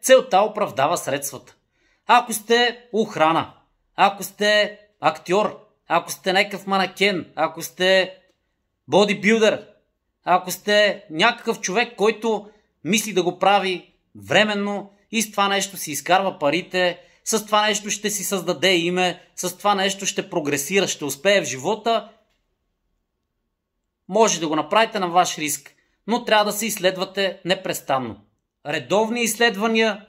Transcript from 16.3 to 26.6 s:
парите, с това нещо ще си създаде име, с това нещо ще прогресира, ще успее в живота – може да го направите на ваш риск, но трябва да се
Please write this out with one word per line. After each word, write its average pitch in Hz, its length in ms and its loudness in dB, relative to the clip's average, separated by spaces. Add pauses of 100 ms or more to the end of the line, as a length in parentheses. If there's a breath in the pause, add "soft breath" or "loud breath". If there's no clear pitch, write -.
парите, 175 600 0 (260 soft breath)
с 214 200 -4
това 214 220 2
нещо 208 220 -2
ще - 200 -6
си 202 140 -6
създаде 180 540 0
име, 175 440 -2 (140 loud breath)
с 180 220 -8
това 202 180 0
нещо 196 300 -2
ще - 240 -6
прогресира, 156 580 0
ще - 180 -6
успее 190 360 0
в 156 40 -6
живота – 208 640 -4 (2000)
може 196 300 2
да 160 80 -4
го 156 80 -2
направите 214 440 0
на 185 80 -2
ваш 175 300 2
риск, - 380 -8 (320)
но 240 180 -2
трябва 214 200 4
да 202 60 -2
се 214 140 -6